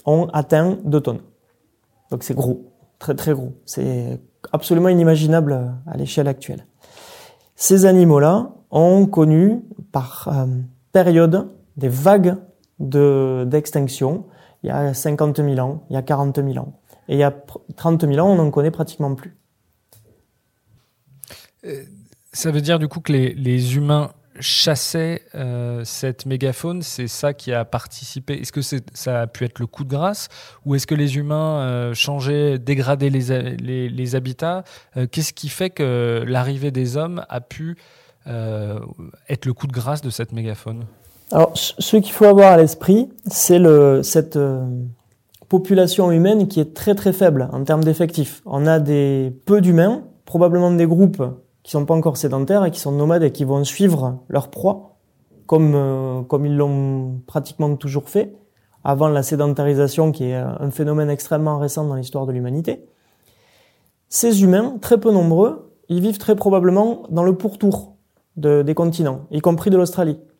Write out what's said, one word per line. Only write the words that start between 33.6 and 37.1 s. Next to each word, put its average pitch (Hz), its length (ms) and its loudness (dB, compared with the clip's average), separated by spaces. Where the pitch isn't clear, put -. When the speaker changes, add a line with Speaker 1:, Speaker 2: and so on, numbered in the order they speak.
Speaker 2:
les 123 260 -6
habitats ? 160 480 -6
Euh, 127 120 -2
qu'est-ce 160 220 -6
qui - 160 -12
fait 185 220 -6
que 120 560 -2
l'arrivée 131 440 -4
des 127 280 -4
hommes 170 320 -8